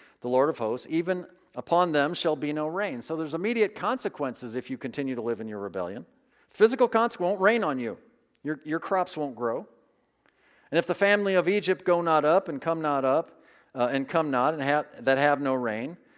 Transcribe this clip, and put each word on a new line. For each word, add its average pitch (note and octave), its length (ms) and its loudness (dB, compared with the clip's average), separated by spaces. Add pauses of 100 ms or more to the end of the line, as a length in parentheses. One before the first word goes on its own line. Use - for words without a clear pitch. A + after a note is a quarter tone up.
(220)
the B2 60 -6
Lord B2+ 220 4
of D#3 80 -4
hosts, A#2 320 -4
even F3 360 -2 (300)
upon E3+ 360 2
them D3 220 2
shall D#3+ 220 0
be D3 160 -4
no D3+ 160 -4
rain. E3 340 -6
So D#3+ 140 -8
there's D#3 180 -6
immediate G#3 420 0
consequences D3 800 -6
if B2 140 -6
you C3 80 -6
continue C3 380 -6
to A#2 60 -6
live A2 180 -2
in A2+ 80 -8
your G#2 120 -8
rebellion. G2 460 -6 (440)
Physical A#3 380 4
consequence, A3+ 440 0
won't G3 100 -2
rain G#3+ 220 4
on D3 160 -2
you. A2+ 180 -6 (460)
Your, D3 200 -6
your D3+ 160 -4
crops F3+ 360 -2
won't C#3+ 200 -6
grow. A#2+ 320 -4 (1040)
"And D#3 80 2
if E3+ 80 -2
the E3 80 0
family G3+ 400 4
of E3+ 120 4
Egypt F#3 380 0
go F3 160 4
not D#3 240 4
up F3 220 4
and C#3+ 140 -6
come E3 200 -2
not C#3+ 240 0
up, D3 380 0 (320)
uh, B2 160 0
and C3+ 160 -2
come D#3 240 0
not, C3+ 240 2
and D3 80 -6
ha-, C#3+ 220 0 (140)
that C3 200 2
have C#3+ 220 4
no C#3 120 0
rain, B2 440 -4 (200)